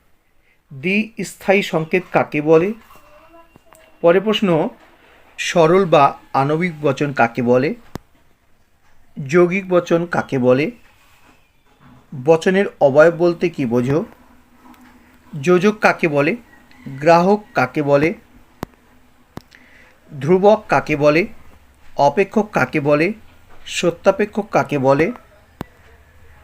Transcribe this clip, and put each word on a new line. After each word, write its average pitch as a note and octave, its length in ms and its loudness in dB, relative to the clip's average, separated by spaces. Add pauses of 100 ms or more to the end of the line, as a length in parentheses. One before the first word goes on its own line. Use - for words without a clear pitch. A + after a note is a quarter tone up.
(720)
দ্বিস্থায়ী G3 880 -4
সংকেত F3 500 -4
কাকে D3 300 -4
বলে? D#3+ 320 2 (1300)
পরের F3 200 4
প্রশ্ন, G3+ 480 -2 (680)
সরল F3 480 2
বা D#3 340 2 (140)
আণবিক D3+ 480 -4
বচন C#3+ 320 -2
কাকে C3 280 -2
বলে? B2+ 340 0 (1500)
যৌগিক F3+ 420 0
বচন F3 360 0
কাকে C3+ 340 -4
বলে? C3 320 2 (1500)
বচনের F#3 400 2 (160)
অবয়ব D3+ 360 4
বলতে F3 320 0
কী D3 160 -6
বোঝো? B2+ 400 -2 (1400)
যোজক F3+ 380 2
কাকে E3+ 280 0
বলে? D3 280 -2 (520)
গ্রাহক E3+ 560 2 (100)
কাকে B2+ 280 -2
বলে? C#3+ 320 0 (2000)
ধ্রুবক F#3+ 460 2
কাকে D3 280 -2
বলে? D3+ 320 2 (680)
অপেক্ষক G3 560 0
কাকে D3 280 -2
বলে? D3+ 340 0 (520)
সত্যাপেক্ষক G3 840 -4
কাকে D3 280 -2
বলে? C#3+ 340 0 (1300)